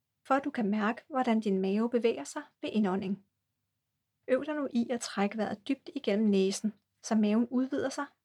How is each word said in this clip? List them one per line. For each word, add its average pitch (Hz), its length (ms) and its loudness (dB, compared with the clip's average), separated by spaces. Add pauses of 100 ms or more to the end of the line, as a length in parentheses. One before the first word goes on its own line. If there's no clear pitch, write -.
(280)
for 269 80 4
at 277 80 0
du 285 80 -4
kan 208 180 0
mærke, 214 380 0
hvordan 247 320 0
din 196 220 0
mave 208 280 0
bevæger 240 340 0
sig 294 200 -10 (180)
ved 294 80 -6
indånding. 196 560 0 (1000)
Øv 262 180 0
dig 302 100 -4
nu 285 180 -2
i 233 160 0
at 240 120 -4
trække 202 360 -2
vejret - 300 -4
dybt - 280 -6
igennem 214 340 2
næsen, 196 440 2 (280)
så - 140 0
maven 214 320 4
udvider 262 420 -2
sig, 285 160 -6 (180)